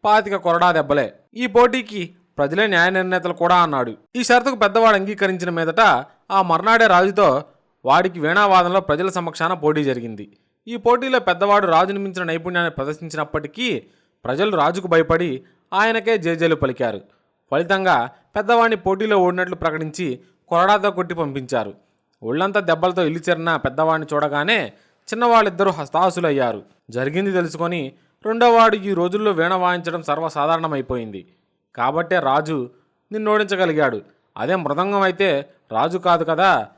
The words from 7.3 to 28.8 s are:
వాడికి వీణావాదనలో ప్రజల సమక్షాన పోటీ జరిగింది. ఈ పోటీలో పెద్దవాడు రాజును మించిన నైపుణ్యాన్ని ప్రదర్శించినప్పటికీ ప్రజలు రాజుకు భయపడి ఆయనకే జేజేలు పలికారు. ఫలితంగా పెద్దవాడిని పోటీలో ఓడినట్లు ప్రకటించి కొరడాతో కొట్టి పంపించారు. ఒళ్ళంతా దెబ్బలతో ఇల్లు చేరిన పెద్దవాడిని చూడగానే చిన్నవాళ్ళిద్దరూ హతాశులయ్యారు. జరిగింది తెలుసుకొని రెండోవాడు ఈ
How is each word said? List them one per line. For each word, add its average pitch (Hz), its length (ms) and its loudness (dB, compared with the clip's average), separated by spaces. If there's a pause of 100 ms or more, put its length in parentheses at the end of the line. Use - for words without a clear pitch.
వాడికి 170 340 2
వీణావాదనలో 180 600 4
ప్రజల 170 300 -2
సమక్షాన 170 440 -4
పోటీ 151 300 0
జరిగింది. 117 540 -6 (300)
ఈ 233 100 -10
పోటీలో 247 420 2
పెద్దవాడు 202 480 2
రాజును 185 320 2
మించిన 185 240 -6
నైపుణ్యాన్ని 170 480 -4
ప్రదర్శించినప్పటికీ 151 1120 -6 (420)
ప్రజలు 180 320 -2
రాజుకు 175 300 0
భయపడి 165 560 0 (300)
ఆయనకే 220 440 0
జేజేలు 165 380 0
పలికారు. 123 460 -4 (500)
ఫలితంగా 170 580 0 (260)
పెద్దవాడిని 226 400 2
పోటీలో 196 420 0
ఓడినట్లు 180 380 0
ప్రకటించి 156 640 -6 (280)
కొరడాతో 196 440 2
కొట్టి 175 240 -6
పంపించారు. 131 580 -4 (500)
ఒళ్ళంతా 180 360 -2
దెబ్బలతో 175 460 0
ఇల్లు 160 140 -4 (100)
చేరిన 165 260 0
పెద్దవాడిని 151 600 -2
చూడగానే 147 580 -2 (400)
చిన్నవాళ్ళిద్దరూ 208 580 2
హతాశులయ్యారు. 151 920 -2 (260)
జరిగింది 147 420 -4
తెలుసుకొని 170 600 -4 (340)
రెండోవాడు 226 500 4
ఈ 196 180 -4